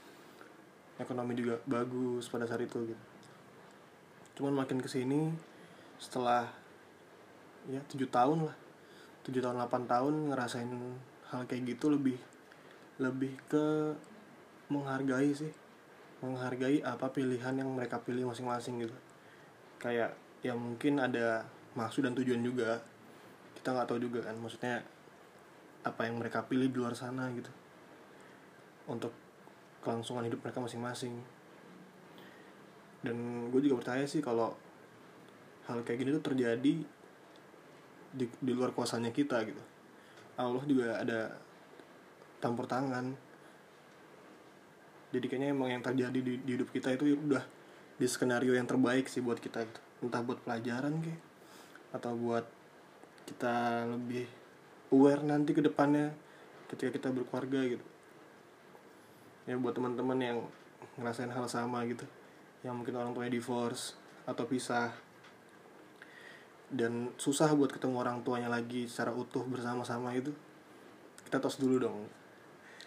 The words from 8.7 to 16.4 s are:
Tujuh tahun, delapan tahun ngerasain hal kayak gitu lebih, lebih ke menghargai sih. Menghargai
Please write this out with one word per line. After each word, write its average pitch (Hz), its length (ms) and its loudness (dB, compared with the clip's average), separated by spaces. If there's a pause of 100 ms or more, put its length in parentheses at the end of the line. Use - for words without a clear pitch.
Tujuh 127 160 0
tahun, 123 160 0
delapan 123 240 0
tahun 143 480 2
ngerasain 123 400 -2 (560)
hal 127 160 -6
kayak 123 320 -2
gitu 151 160 4
lebih, 135 240 4 (880)
lebih 131 320 0 (160)
ke 151 400 4 (800)
menghargai 139 640 2
sih. 151 160 -6 (720)
Menghargai 127 640 2